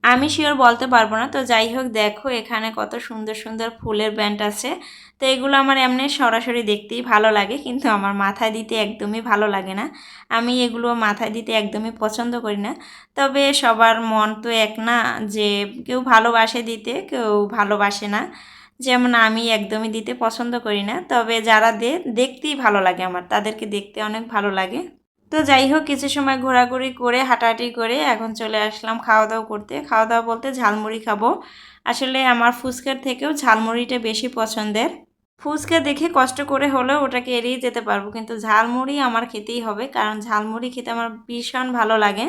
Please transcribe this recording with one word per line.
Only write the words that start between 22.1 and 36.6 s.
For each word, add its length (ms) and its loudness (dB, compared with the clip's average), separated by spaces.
দেখতেই 420 -2
ভালো 260 4
লাগে 220 2
আমার, 260 -4
তাদেরকে 360 -2
দেখতে 360 -8
অনেক 260 -6
ভালো 240 -2
লাগে। 300 -4
তো 120 0
যাই 240 6
হোক, 180 2
কিছু 240 -2
সময় 280 0
ঘোরাঘুরি 560 2
করে 300 0
হাঁটাহাঁটি 480 0
করে 340 -2
এখন 280 0
চলে 280 -4
আসলাম 380 -4
খাওয়া 280 4
দাওয়া 180 -4
করতে। 360 -8
খাওয়া 240 2
দাওয়া 200 2
বলতে 280 -4
ঝালমুড়ি 460 -2
খাবো। 300 0
আসলে 400 -2
আমার 280 6
ফুচকার 500 -6
থেকেও 300 -4
ঝালমুড়িটা 680 2
বেশি 300 -4
পছন্দের। 600 -2
ফুচকা 380 -2
দেখে 340 -2
কষ্ট 280 2
করে 280 0